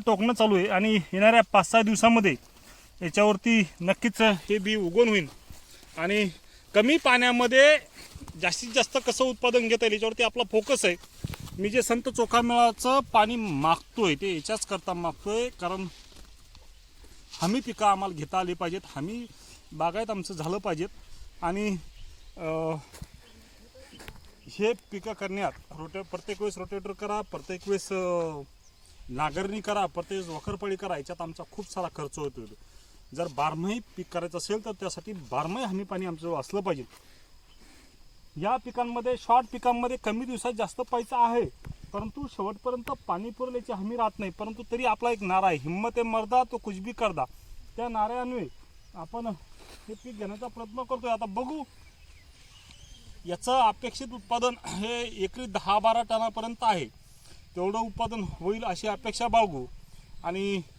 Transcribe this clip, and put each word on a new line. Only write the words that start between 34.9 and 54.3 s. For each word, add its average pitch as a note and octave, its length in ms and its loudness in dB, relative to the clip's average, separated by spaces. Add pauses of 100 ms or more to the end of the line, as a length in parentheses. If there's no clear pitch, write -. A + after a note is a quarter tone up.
बारमाही D#3+ 540 -4
हमी F#3+ 180 -4
पाणी F#3+ 220 -6
आमच्याजवळ E3 340 -6
असलं G3 200 -4
पाहिजे. E3 240 -4 (1500)
या F#3+ 200 0
पिकांमध्ये, A#3+ 640 -4
शॉर्ट A#3+ 340 4
पिकांमध्ये B3 440 0
कमी A3+ 280 -4
दिवसात B3 280 -4
जास्त G#3+ 280 -4
पैसा A#3+ 520 2
आहे, A#3 400 -2 (200)
परंतु B3 340 -8
शेवटपर्यंत A3+ 640 -6 (160)
पाणी G3 240 -4
पुरेल B3+ 240 -6
याची B3 180 -6
हमी G#3+ 240 -6
राहत A3 220 0
नाही, F#3+ 200 -6
परंतु G#3+ 240 -8 (100)
तरी A#3+ 120 -2
आपला A#3+ 260 2
एक A3 120 -2
नारा F#3+ 240 2
आहे, F3 100 4
"हिम्मत F3 400 -4
आहे A#3+ 60 2
मर्दा A3+ 400 2 (100)
तो B3 40 -4
कुछ G#3+ 200 -8
भी G3 160 -8
करदा." F#3 320 -2 (520)
त्या A#3 120 -4
नाऱ्यान्वये A#3 580 -2 (480)
आपण G#3+ 320 -10 (600)
हे A3 60 -12
पीक A3 240 -16
घेण्याचा G#3 280 -10
प्रयत्न A#3 360 -12
करतोय. B3 280 -6
आता A3+ 160 -2
बघू B3+ 360 -6 (1600)
याचं B3 360 0
अपेक्षित A#3 540 0
उत्पादन A#3 400 -2 (120)